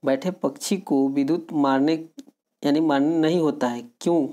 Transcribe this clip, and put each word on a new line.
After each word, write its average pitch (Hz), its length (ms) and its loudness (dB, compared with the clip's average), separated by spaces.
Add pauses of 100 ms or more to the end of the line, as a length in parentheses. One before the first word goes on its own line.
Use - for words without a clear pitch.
बैठे 135 300 0
पक्षी - 460 -4
को 139 320 0
विद्युत 143 440 -2
मारने, 139 400 2 (680)
यानी 147 200 2
मारने 151 360 2
नहीं 160 220 2
होता 147 280 0
है, 120 140 -6 (180)
क्यों? 170 320 0